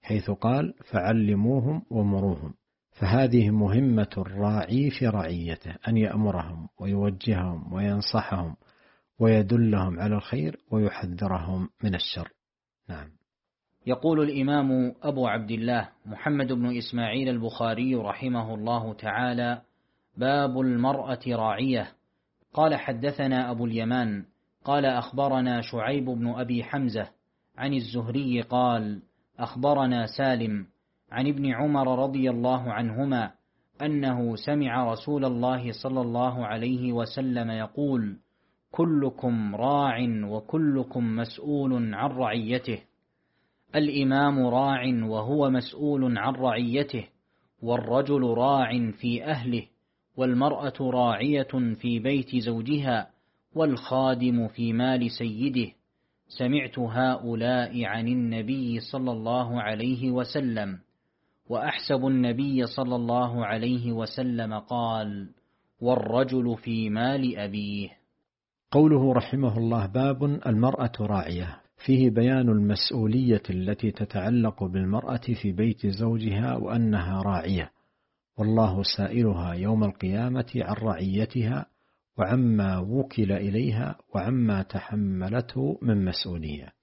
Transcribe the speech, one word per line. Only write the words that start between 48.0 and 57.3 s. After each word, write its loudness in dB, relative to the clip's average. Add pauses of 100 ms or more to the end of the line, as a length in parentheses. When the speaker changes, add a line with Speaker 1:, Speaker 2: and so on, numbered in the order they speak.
Speaker 2:
راع 2
في -4
أهله، -4 (500)
والمرأة 0
راعية 2
في -2
بيت 0
زوجها، -2 (440)
والخادم 2
في -2
مال 2
سيده. -2 (560)
سمعت -2
هؤلاء 0